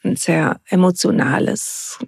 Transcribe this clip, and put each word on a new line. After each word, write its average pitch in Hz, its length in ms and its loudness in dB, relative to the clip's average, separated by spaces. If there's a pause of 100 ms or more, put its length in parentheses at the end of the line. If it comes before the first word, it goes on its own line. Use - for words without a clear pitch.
ein - 140 -2
sehr - 520 0
emotionales, - 1300 0 (120)